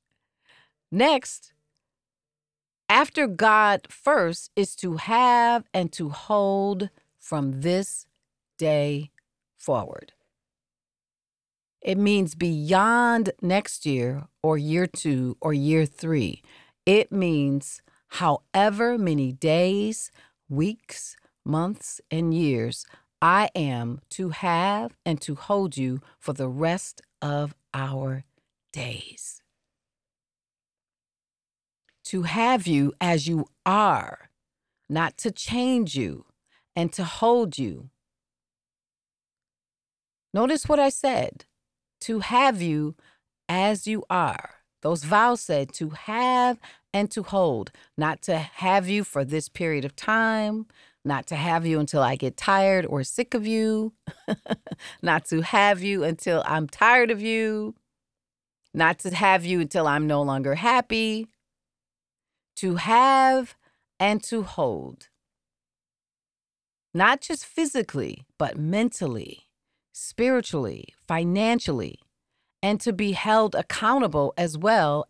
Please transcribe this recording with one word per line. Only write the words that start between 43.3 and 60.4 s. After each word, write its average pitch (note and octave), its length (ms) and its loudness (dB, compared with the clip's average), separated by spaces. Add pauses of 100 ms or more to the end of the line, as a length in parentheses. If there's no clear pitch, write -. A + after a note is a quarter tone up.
as F#3+ 400 0
you G#3+ 220 -4
are. E3 460 -2 (260)
Those D#3 220 -2
vows G#3+ 380 4
said C#3 320 -2
to D#3 160 -6
have B3 680 0 (340)
and G3+ 180 -2
to G#3 120 -6
hold, D#3 480 0 (260)
not D3+ 260 -2
to F3 140 0
have F#3 500 0
you G3+ 160 0
for C#3 220 -4
this D3 240 -4
period D#3 340 -4
of C#3 120 -8
time, A3 720 -2 (360)
not C3+ 240 -4
to E3 80 -8
have E3 300 0
you D#3+ 140 2
until D3 220 0
I C3 140 2
get C3 220 -4
tired G3 480 4
or C#3 180 -2
sick - 300 -6
of G#3+ 120 -2
you, A3 480 0 (540)
<laughs> - 540 -10
not D#3+ 240 0
to D#3+ 160 -2
have G3+ 420 4
you G3 200 0
until E3 420 0
I'm D#3 220 -2
tired A#3 440 4
of G#3 100 -4
you, A3 540 -2 (960)
not E3 260 2
to F#3 140 -6
have F#3 320 4
you F3+ 140 0
until D#3+ 280 0
I'm D3+ 200 0
no D3 140 2
longer C#3 340 -2